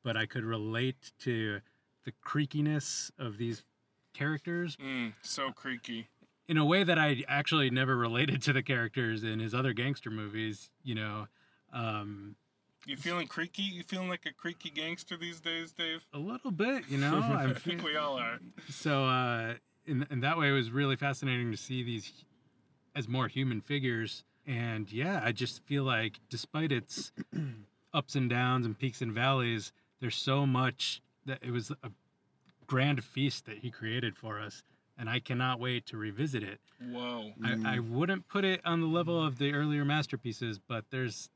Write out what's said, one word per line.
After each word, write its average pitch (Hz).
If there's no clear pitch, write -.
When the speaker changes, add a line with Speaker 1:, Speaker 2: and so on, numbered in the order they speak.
Speaker 1:
but 113
I 110
could 117
relate 113
to 110
the 120
creakiness 151
of 113
these 117
characters. 156
Speaker 2:
Mm, 127
so 135
creaky. 117
Speaker 1:
In 160
a 151
way 185
that 170
I 147
actually 143
never 131
related 123
to 147
the 131
characters 117
in 110
his 110
other 127
gangster 123
movies, 107
you 120
know. 107
Um, 104
Speaker 2:
You 135
feeling 170
creaky? 170
You 180
feeling 185
like 175
a 151
creaky 170
gangster 160
these 170
days, 165
Dave? 165
Speaker 1:
A 143
little 226
bit, 233
you 139
know. 147
Speaker 2:
<laughs> 214
Speaker 1:
I'm 135
Speaker 2:
I -
think 170
we 151
all 147
are. 120
Speaker 1:
So, 135
uh, 120
in, 143
in 131
that 147
way, 147
it 139
was 120
really 135
fascinating 127
to 104
see 127
these 117
as 123
more 123
human 127
figures. 123
And, 117
yeah, 156
I 120
just 117
feel 143
like 113
despite 147
its -
<clears throat> 123
ups 147
and 131
downs 123
and 110
peaks 127
and 113
valleys, 120
there's 120
so 139
much 127
that 135
it 123
was 120
a 120
grand 135
feast -
that 107
he 120
created 113
for 107
us. 104
And 113
I 120
cannot 127
wait 123
to 113
revisit 107
it. 101
Speaker 2:
Whoa. 120
Speaker 1:
I, 113
I -
Speaker 3:
Mm. 117
Speaker 1:
wouldn't 175
put 196
it 185
on 170
the 165
level 165
of 131
the 143
earlier 147
masterpieces, 123
but 113
there's 127